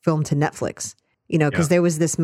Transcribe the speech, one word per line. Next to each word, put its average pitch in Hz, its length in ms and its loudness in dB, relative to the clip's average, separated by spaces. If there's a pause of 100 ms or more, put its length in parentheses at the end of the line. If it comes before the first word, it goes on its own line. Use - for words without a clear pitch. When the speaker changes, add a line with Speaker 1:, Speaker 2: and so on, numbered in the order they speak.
Speaker 1:
film 156 200 0
to - 120 -2
Netflix. - 600 -4 (320)
You 170 100 -2
know, 151 120 2
'cause 160 180 0
Speaker 2:
Yeah. - 80 -6
Speaker 1:
there 175 60 4
was 170 160 0
this, 160 260 0